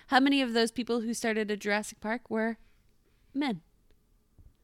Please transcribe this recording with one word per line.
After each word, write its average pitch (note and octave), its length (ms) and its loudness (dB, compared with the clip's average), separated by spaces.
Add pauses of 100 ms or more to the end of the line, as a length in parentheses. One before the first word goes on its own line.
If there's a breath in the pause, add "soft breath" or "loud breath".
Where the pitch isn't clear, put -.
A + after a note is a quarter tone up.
How C4+ 120 4
many C#4 220 4
of B3 100 -2
those A3+ 200 2
people A#3 280 -2
who A3+ 140 -4
started A3 360 -2
a G#3+ 60 -2
Jurassic G#3 460 -4
Park A3 280 -6
were A3 280 -2 (760)
men? C4 280 -2 (1040)